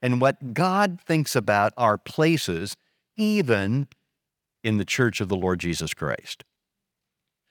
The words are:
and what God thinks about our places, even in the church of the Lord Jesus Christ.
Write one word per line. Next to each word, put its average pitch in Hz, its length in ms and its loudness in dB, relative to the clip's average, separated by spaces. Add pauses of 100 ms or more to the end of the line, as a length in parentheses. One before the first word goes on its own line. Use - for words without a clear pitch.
and 123 180 0
what 131 340 0
God 185 480 0
thinks 160 340 0
about 104 420 2
our 110 200 2
places, 135 800 0 (400)
even 139 720 0 (760)
in 110 140 0
the 95 80 -2
church 117 360 0
of 98 60 -4
the 98 80 -2
Lord 92 240 0
Jesus 82 340 -4
Christ. - 500 -8 (1080)